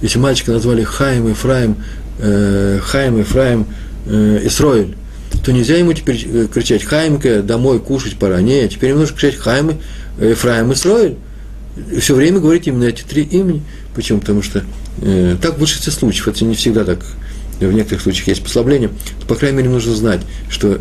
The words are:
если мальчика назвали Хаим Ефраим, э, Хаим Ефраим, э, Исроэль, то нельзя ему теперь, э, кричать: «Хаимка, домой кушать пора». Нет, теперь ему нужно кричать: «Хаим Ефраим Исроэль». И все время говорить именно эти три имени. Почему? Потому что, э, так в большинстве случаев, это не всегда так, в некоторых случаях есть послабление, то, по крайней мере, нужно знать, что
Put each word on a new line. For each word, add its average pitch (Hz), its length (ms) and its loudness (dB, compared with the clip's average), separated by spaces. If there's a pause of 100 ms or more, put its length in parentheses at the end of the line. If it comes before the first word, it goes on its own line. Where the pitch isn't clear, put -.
если 113 160 0
мальчика 127 340 0
назвали 113 300 2
Хаим 123 460 0
Ефраим, 117 480 0 (420)
э, 101 640 2
Хаим 131 360 0
Ефраим, 117 480 2 (400)
э, 107 380 2
Исроэль, 110 520 2 (480)
то 131 80 2
нельзя 123 240 2
ему 175 160 4
теперь, 120 340 -2
э, 113 260 0
кричать: 117 300 0
«Хаимка, 143 600 2
домой 117 360 2
кушать 120 380 -4
пора». 95 240 2
Нет, 117 300 2
теперь - 200 0
ему 147 100 2
нужно 147 160 0
кричать: 143 220 0
«Хаим 147 400 0 (420)
Ефраим 113 520 2
Исроэль». 180 440 2 (760)
И 117 80 -2
все 139 140 4
время 165 260 4
говорить 165 260 2
именно 123 180 0
эти 117 180 0
три 147 200 -2
имени. 170 400 0 (320)
Почему? 107 260 0
Потому 101 200 0
что, 98 220 -4 (400)
э, 92 380 2
так 165 160 0
в - 20 -8
большинстве 151 340 -2
случаев, 110 360 0
это 107 160 -2
не 113 100 0
всегда 110 300 2
так, 90 160 -2 (600)
в 95 120 2
некоторых 107 300 0
случаях 98 260 -2
есть - 140 0
послабление, 127 480 2 (300)
то, - 60 -10
по 123 80 2
крайней 135 240 0
мере, 127 120 2
нужно 117 240 0
знать, 107 260 0 (300)
что 98 300 0